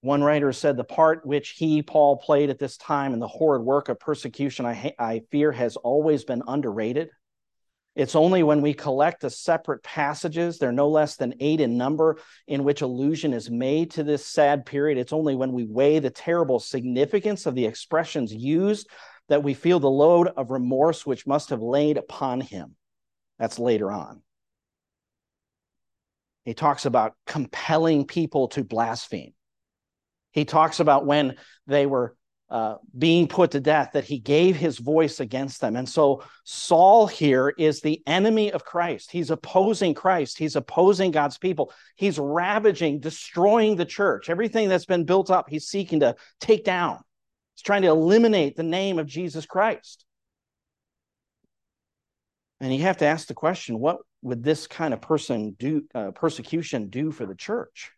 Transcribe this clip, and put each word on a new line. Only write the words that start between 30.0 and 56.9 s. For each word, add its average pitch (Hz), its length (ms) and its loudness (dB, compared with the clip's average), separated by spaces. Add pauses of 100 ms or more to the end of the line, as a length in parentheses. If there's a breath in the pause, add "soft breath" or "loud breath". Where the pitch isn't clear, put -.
He 147 120 0
talks 156 360 2
about 147 260 4
when 143 300 2 (300 soft breath)
they 139 200 2
were, 123 280 -2 (360)
uh, 110 240 -4 (240)
being 165 280 4
put - 260 2
to 143 80 -2
death, 147 340 0
that 139 100 0
he 143 140 -8
gave 160 360 2
his 151 220 -2
voice 147 420 0
against 131 440 -6
them. 113 140 -2
And 127 120 -6
so 139 360 2 (200 loud breath)
Saul 196 600 6
here 139 420 2
is 156 320 0
the 156 260 -4
enemy 208 460 0
of 151 100 -6
Christ. 170 480 -6
He's 170 200 -6
opposing 190 640 0
Christ. 175 420 -2
He's 156 180 -6
opposing 180 560 2
God's 147 280 0
people. 156 340 -4 (220 loud breath)
He's 190 240 -2
ravaging, 170 840 0
destroying 208 760 2
the 170 100 -2
church. 175 420 -2
Everything 214 400 0
that's 180 160 2
been 175 220 0
built 180 240 2
up, 185 180 2
he's 151 200 -8
seeking 175 320 -2
to 123 160 2 (220 soft breath)
take 214 280 2
down. 175 320 -2 (560)
He's - 80 -20
trying 202 200 2
to 185 60 6
eliminate 175 680 4
the 165 60 -6
name 180 360 -2
of 156 80 -4
Jesus 156 400 -8
Christ. - 580 -4 (2500)
And 131 140 -2
you 139 80 -2
have 190 160 0
to 156 80 2
ask 156 200 0
the - 60 -14
question, 151 460 -4
what 156 220 -2 (200)
would 120 240 -8
this 151 220 0
kind 156 260 -6
of 107 80 -6
person 110 580 -4
do, 147 360 -4
uh, 104 160 -6
persecution 147 800 -6